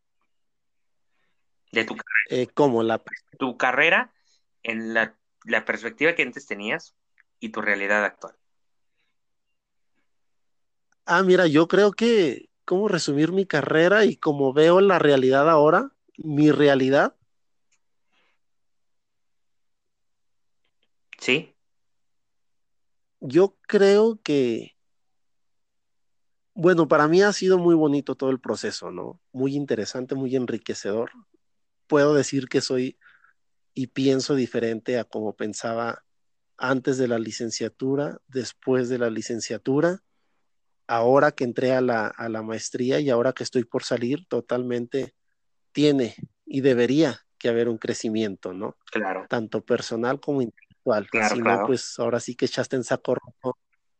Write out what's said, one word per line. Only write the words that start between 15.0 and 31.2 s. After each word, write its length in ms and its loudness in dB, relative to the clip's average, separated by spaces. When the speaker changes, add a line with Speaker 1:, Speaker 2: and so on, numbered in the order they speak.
Speaker 2:
ahora? 420 4
Mi 340 2
realidad. 640 4
Speaker 1:
Sí. 360 -4
Speaker 2:
Yo 360 2
creo 560 4
que, 540 -2
bueno, 340 4
para 200 4
mí 140 6
ha 100 4
sido 260 2
muy 160 4
bonito 400 0
todo 160 -2
el 100 -2
proceso, 500 -6
¿no? 300 -14
Muy 240 -4
interesante, 580 -6
muy 220 -4
enriquecedor. 720 -6